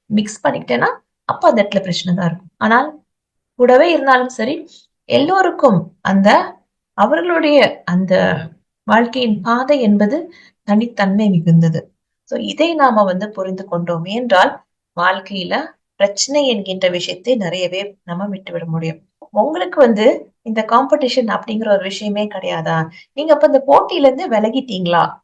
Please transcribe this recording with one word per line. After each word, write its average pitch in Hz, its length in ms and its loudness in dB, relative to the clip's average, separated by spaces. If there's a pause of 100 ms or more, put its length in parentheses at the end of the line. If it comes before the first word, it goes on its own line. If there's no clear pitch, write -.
மிக்ஸ் - 420 -4
பண்ணிக்கிட்டேன்னா, 240 400 -2 (380)
அப்ப - 240 2
அந்த 226 140 2
இடத்துல 202 160 -2
பிரச்சனை 180 360 -4
தான் 180 100 -4
இருக்கும். - 320 -6
ஆனால் 247 440 0 (540)
கூடவே 254 360 6
இருந்தாலும் 269 380 2
சரி, 269 400 -8 (360)
எல்லோருக்கும் 302 960 2
அந்த 208 560 2 (360)
அவர்களுடைய 294 920 2
அந்த 185 640 0 (360)
வாழ்க்கையின் 233 580 0
பாதை 254 400 0
என்பது 214 520 0 (300)
தனித்தன்மை 208 680 0
மிகுந்தது. 165 520 2 (420)
So, - 160 -8
இதை 294 360 -2
நாம 247 280 2
வந்து 190 260 -2
புரிந்து 190 360 -10
கொண்டோம் 170 380 -6
என்றால், 220 560 0 (400)
வாழ்க்கையில 190 640 -4 (300)
பிரச்சனை 269 520 0
என்கின்ற 190 420 -2
விஷயத்தை 180 460 -4
நிறையவே 185 680 -6
நம்ம 180 240 -8
விட்டுவிட 180 380 -10
முடியும். 160 340 -6 (320)
உங்களுக்கு 320 480 -2
வந்து 233 640 2
இந்த 220 200 -6
காம்படிஷன் 254 680 0
அப்படிங்கிற 214 420 -6
ஒரு 190 140 2
விஷயமே 208 440 -6
கிடையாதா? 170 600 -4 (260)
நீங்க 302 200 0
அப்ப 302 140 4
இந்த 269 200 2
போட்டியில 330 380 2
இருந்து 269 240 2
விலகிட்டீங்களா? 214 840 0 (100)